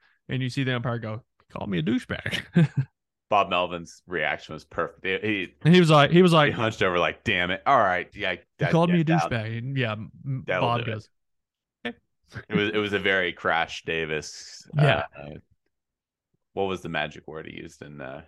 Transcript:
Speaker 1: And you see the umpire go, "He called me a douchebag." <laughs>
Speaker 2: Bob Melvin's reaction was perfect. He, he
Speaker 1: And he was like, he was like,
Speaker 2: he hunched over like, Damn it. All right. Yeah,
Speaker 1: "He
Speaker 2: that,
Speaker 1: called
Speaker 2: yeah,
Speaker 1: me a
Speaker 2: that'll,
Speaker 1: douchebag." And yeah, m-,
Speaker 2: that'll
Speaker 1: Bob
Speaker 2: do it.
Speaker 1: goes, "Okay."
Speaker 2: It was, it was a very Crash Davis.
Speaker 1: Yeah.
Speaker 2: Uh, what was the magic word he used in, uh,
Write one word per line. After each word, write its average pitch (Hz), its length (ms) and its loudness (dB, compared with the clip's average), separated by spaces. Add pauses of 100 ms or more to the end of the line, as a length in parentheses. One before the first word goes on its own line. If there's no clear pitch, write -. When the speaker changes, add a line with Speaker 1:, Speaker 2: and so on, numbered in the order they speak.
(280)
Speaker 1:
And 131 160 -4
you 127 60 -4
see 135 160 -2
the 127 100 -2
umpire 120 240 -4
go, 110 240 -10 (240)
"He - 60 -20
called - 160 -8
me 180 100 -2
a 151 40 -2
douchebag." - 580 -4 (420)
<laughs> - 460 -20
Speaker 2:
Bob 98 200 4
Melvin's 87 580 -4
reaction 80 460 -4
was 76 120 -14
perfect. - 400 -6
He, 95 200 0
he 101 280 -4 (100)
Speaker 1:
And 156 100 6
he 185 60 8
was 165 100 6
like, 143 220 6
he 170 100 8
was 180 120 6
like, 151 140 6
Speaker 2:
he 127 40 0
hunched 110 320 0
over 90 160 2
like, 80 240 0
Damn 90 260 0
it. 92 160 -6
All 135 140 4
right. 90 340 2
Yeah, 95 200 -4
Speaker 1:
"He 87 60 -10 (200)
Speaker 2:
that, - 140 -2
Speaker 1:
called 170 160 2
Speaker 2:
yeah, 175 60 2
Speaker 1:
me 165 60 4
a - 40 2
Speaker 2:
that'll, 165 240 0
Speaker 1:
douchebag." 113 280 -6
And 131 200 -8
yeah, 117 160 -2
m-, 127 520 -10
Speaker 2:
that'll 92 220 0
Speaker 1:
Bob 120 160 -2
Speaker 2:
do 117 80 -6
it. - 40 -6
Speaker 1:
goes, 107 140 -14 (760)
"Okay." 240 100 -12 (520)
Speaker 2:
It 107 80 0
was, 104 160 2
it 107 40 -2
was 104 140 0
a 101 80 2
very 92 320 2
Crash 82 540 -2
Davis. 78 880 -6
Speaker 1:
Yeah. 73 300 2 (120)
Speaker 2:
Uh, 73 120 -14 (1200)
what 98 120 -2
was 92 160 -4
the 85 80 -10
magic 78 360 -6
word 80 220 -14
he 80 80 -16
used 82 260 -16
in, 73 200 -16
uh, 67 260 -14